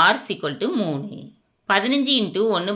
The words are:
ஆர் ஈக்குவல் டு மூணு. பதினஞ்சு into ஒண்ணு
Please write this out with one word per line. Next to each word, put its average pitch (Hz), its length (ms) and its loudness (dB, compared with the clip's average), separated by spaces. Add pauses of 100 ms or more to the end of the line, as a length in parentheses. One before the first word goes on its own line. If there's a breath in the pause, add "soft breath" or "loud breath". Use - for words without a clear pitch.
ஆர் 214 180 4 (120)
ஈக்குவல் 143 300 -6
டு 220 60 -2 (140)
மூணு. 147 340 -6 (540)
பதினஞ்சு 254 420 2 (100)
into 185 200 -2 (160)
ஒண்ணு 185 180 -4